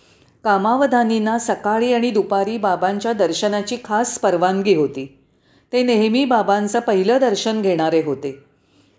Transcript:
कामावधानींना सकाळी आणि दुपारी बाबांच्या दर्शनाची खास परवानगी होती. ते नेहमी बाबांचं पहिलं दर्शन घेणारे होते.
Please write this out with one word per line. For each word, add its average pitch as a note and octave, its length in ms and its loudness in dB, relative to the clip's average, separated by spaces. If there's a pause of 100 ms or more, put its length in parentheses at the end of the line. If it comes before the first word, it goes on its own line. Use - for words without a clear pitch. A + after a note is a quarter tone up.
(440)
कामावधानींना A3+ 920 2
सकाळी A3+ 540 -2
आणि A#3+ 180 0
दुपारी G3+ 480 -2
बाबांच्या G3+ 540 -2
दर्शनाची G3+ 720 -2
खास A3+ 340 -2
परवानगी F#3+ 560 2
होती. C#3 440 -4 (540)
ते B3 100 2
नेहमी A#3 420 2
बाबांचं G#3 560 0
पहिलं G#3+ 400 2
दर्शन A3 420 0
घेणारे D#3+ 400 2
होते. C#3 420 -6 (540)